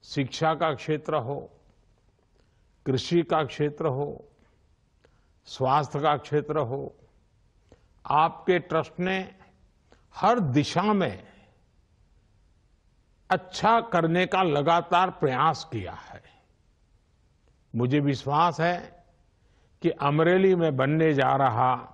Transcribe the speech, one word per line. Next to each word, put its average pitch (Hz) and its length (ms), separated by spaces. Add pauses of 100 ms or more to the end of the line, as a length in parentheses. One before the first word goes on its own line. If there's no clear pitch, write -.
शिक्षा 156 520
का 160 180
क्षेत्र 156 420
हो, 139 360 (1300)
कृषि 143 380
का 160 200
क्षेत्र 147 420
हो, 143 440 (1160)
स्वास्थ्य 139 540
का 147 180
क्षेत्र 147 400
हो, 139 380 (1080)
आपके 165 540
ट्रस्ट - 400
ने 185 360 (800)
हर 233 240
दिशा 147 420
में 185 460 (2000)
अच्छा 208 520
करने 175 440
का 185 180
लगातार 170 680
प्रयास 147 600
किया 95 220
है। - 300 (1500)
मुझे 123 240
विश्वास 143 600
है 175 460 (760)
कि 170 80
अमरेली 170 680
में 160 220
बनने 156 360
जा 135 220
रहा 127 400 (180)